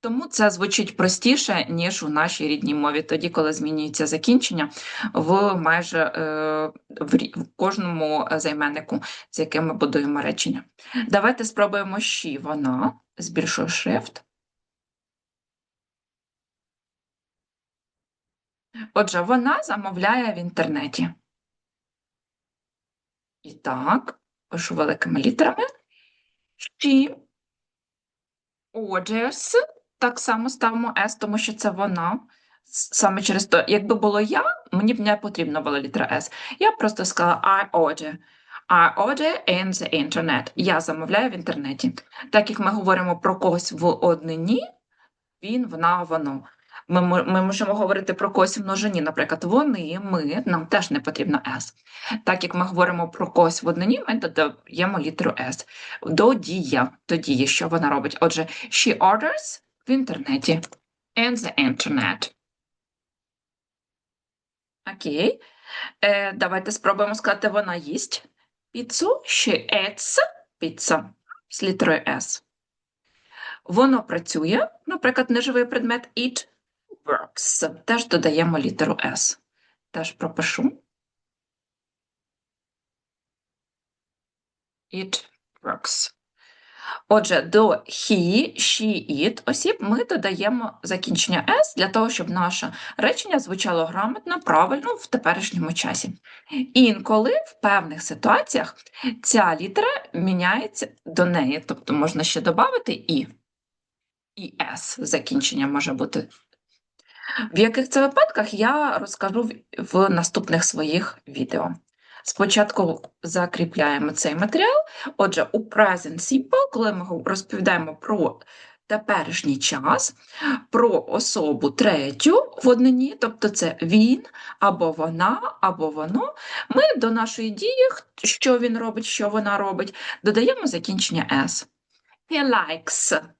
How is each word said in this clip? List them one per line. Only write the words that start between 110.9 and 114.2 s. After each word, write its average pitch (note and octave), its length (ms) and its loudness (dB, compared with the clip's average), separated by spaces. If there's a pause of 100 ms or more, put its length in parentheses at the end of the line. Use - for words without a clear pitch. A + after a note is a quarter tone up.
відео. - 460 -4 (540)
Спочатку G3 720 2 (200)
закріпляємо E3 920 0
цей D3+ 220 -2